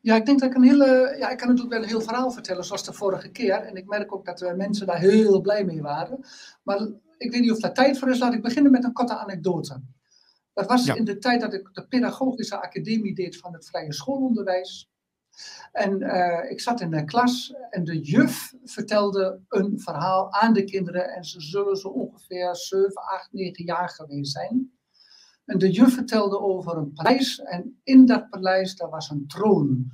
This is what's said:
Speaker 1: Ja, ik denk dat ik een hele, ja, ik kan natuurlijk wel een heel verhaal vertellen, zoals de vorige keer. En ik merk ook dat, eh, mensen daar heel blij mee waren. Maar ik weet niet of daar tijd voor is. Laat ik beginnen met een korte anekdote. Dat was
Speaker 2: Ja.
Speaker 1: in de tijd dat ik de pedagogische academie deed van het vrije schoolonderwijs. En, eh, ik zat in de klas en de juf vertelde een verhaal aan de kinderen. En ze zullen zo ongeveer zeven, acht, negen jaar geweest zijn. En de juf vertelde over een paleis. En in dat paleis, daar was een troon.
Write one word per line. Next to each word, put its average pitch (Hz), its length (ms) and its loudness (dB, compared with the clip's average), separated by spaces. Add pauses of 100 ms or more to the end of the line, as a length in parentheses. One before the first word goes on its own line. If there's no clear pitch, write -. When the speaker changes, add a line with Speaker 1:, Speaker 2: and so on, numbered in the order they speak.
Speaker 1:
Ja, 220 160 4
ik 220 100 2
denk 277 140 4
dat 254 100 2
ik 254 60 -2
een 254 60 8
hele, 262 560 8
ja, 226 120 -4
ik 254 80 -8
kan 247 100 -4
natuurlijk 240 260 2
wel 226 80 -2
een 214 60 -6
heel 220 120 -2
verhaal 240 300 -2
vertellen, 180 340 -8
zoals 202 200 -8
de - 80 -12
vorige - 380 -4
keer. 202 240 0
En 214 220 -8
ik 185 100 -14
merk 208 280 -6
ook 190 100 -10
dat, 180 180 -10
eh, 180 120 -4
mensen 202 320 -4
daar 175 120 -2
heel 202 420 6
blij 202 240 0
mee 160 180 -6
waren. 165 420 -8 (380)
Maar 202 260 -4 (280)
ik 247 140 -8
weet 240 100 -2
niet 226 100 4
of 214 80 0
daar 180 160 -4
tijd 262 240 4
voor 254 100 -2
is. 254 100 2
Laat 247 160 2
ik 214 80 -4
beginnen 277 300 4
met 247 120 4
een 247 80 -2
korte 240 240 -2
anekdote. 165 680 -6 (680)
Dat 196 140 -4
was 247 180 4
Speaker 2:
Ja. - 100 2
Speaker 1:
in 226 100 0
de 202 140 -4
tijd 247 220 0
dat 202 140 -6
ik 190 180 -10
de - 140 -14
pedagogische 247 760 -2
academie 196 520 -4
deed 175 220 -6
van 175 160 -16
het 165 140 -20
vrije 156 260 -8
schoolonderwijs. 208 1000 -4 (800)
En, 196 300 -2
eh, 175 480 -2
ik 190 100 -10
zat 240 200 -2
in 170 100 -4
de 156 140 -2
klas 247 500 0 (160)
en 175 140 -6
de 160 160 -6
juf 240 540 0 (100)
vertelde 202 840 -2
een 202 320 -2
verhaal 185 520 -2
aan 220 200 4
de 196 120 4
kinderen. 180 500 -6
En 180 100 -12
ze 175 160 -16
zullen 196 360 -2
zo 190 120 -10
ongeveer 180 680 -8
zeven, 190 460 -2
acht, - 300 -10
negen 185 320 -10
jaar 175 240 -4
geweest 143 440 -10
zijn. 262 380 -6 (760)
En 190 140 -4
de 185 120 2
juf 233 240 6
vertelde 208 460 -2
over 175 360 -4
een 147 160 -6
paleis. 233 480 0
En - 440 -12
in 262 220 10
dat 214 240 2
paleis, 185 460 -2
daar 165 140 -10
was 151 200 -10
een 139 160 -8
troon. 151 680 2